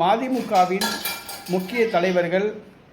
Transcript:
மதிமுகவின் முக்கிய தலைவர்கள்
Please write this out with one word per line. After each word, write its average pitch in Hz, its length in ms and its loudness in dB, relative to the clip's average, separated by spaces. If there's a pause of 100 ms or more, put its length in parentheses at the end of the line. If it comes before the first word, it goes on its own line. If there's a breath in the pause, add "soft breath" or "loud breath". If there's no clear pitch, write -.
மதிமுகவின் 208 880 2 (640)
முக்கிய 226 280 -2 (120)
தலைவர்கள் 180 540 2 (440)